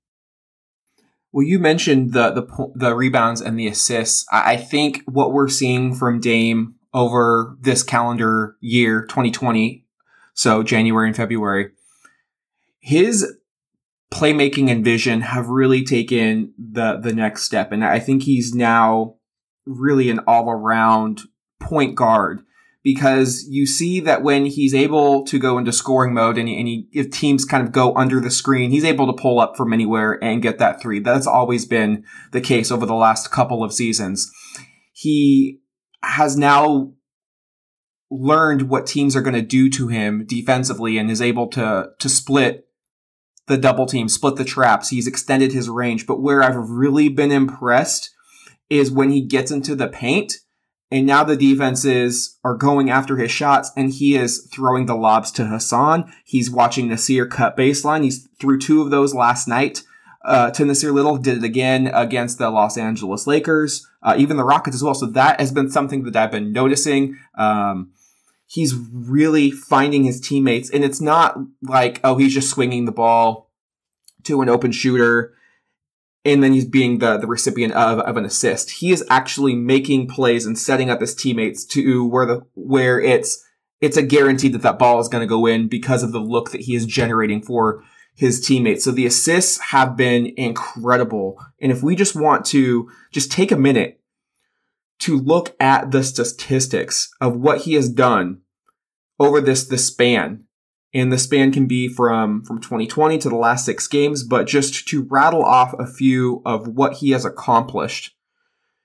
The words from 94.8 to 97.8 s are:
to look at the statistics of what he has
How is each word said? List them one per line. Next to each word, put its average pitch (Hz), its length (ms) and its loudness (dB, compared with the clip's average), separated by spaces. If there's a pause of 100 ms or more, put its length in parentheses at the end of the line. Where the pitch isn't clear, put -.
to 156 180 -2
look 160 420 0
at 135 300 2
the 131 140 2
statistics - 1080 -4 (100)
of 123 160 0
what 143 260 0
he 165 120 -4
has 135 160 2